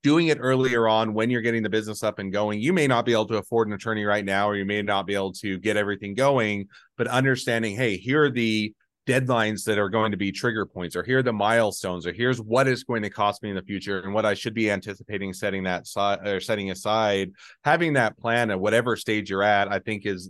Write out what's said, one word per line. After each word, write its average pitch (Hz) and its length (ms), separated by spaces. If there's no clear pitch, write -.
doing 160 260
it 156 120
earlier 127 480
on 110 240
when 113 180
you're 120 120
getting 117 200
the 107 60
business 107 340
up 107 160
and 98 140
going, 104 280
you 147 120
may 160 140
not 117 180
be 123 80
able 107 140
to 113 100
afford 110 320
an 104 60
attorney 107 300
right 104 200
now, 98 240
or 104 80
you 98 80
may 104 180
not 98 240
be 101 80
able 98 200
to 95 240
get 104 180
everything 101 380
going, 107 540
but 120 100
understanding, 123 720
hey, 113 200
here 147 280
are 135 60
the 110 420
deadlines 120 560
that 104 160
are 101 100
going 110 220
to 101 60
be 98 160
trigger 110 340
points, 87 300
or 90 80
here 131 160
are - 20
the 123 100
milestones, 101 760
or 87 40
here's 120 280
what 120 260
it's 127 160
going 117 200
to 104 60
cost 101 320
me 107 100
in 98 40
the 92 80
future 95 380
and 98 120
what 107 140
I 101 80
should - 180
be 107 160
anticipating 98 640
setting 98 300
that 90 240
si-, - 140
or 101 400
setting 101 320
aside. 101 580
Having 165 300
that 117 260
plan 117 320
at 95 80
whatever 110 380
stage 107 340
you're 98 140
at, 101 260
I 101 80
think, 107 280
is 92 240